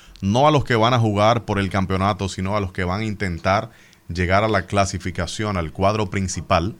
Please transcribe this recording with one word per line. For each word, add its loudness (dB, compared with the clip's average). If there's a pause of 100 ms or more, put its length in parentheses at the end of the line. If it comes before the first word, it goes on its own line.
(200)
no 2
a 4
los 2
que 0
van 4
a 4
jugar 2
por -2
el 0
campeonato, 0
sino -4
a -2
los -4
que -4
van -2
a -4
intentar -2 (380)
llegar 2
a 2
la 0
clasificación, -2
al -4
cuadro 0
principal, -2